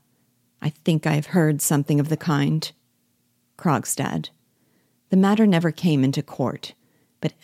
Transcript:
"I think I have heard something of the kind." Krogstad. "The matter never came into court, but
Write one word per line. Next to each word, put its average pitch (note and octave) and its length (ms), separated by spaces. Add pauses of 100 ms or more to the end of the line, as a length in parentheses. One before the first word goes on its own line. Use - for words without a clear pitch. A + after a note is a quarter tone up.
(600)
"I D3+ 100
think D#3+ 360
I D3+ 80
have D3 120
heard D#3 340
something D3 400
of D3 80
the D#3 80
kind." D#3 560 (880)
Krogstad. - 720 (800)
"The F#3+ 60
matter G#3 300
never E3+ 240
came D3+ 340
into C#3 180
court, - 520 (460)
but E3 240